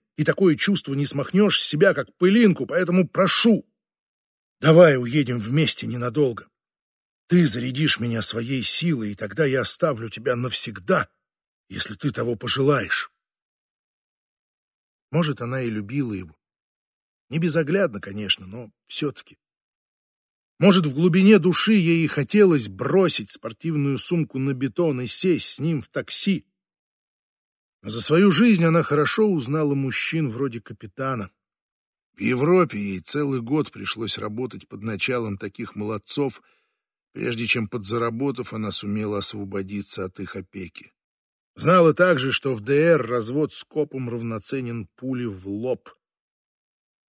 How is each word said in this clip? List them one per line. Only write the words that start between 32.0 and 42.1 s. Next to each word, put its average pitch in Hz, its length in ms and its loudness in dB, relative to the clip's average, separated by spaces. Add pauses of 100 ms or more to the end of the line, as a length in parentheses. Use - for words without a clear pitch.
В - 60 -20
Европе 143 580 0
ей 98 220 -6
целый 139 420 -4
год 127 300 -4
пришлось 101 460 -6
работать 107 500 -10
под 104 160 -16
началом 110 540 -4
таких - 380 -12
молодцов, 110 680 -6 (680)
прежде 117 340 -6
чем, 113 200 -2
подзаработав, 117 840 -4
она 107 180 -6
сумела 104 480 -4
освободиться 98 840 -6
от 95 140 -14
их 95 160 -12
опеки. 92 560 -14 (640)
Знала 160 380 6
также, 151 380 2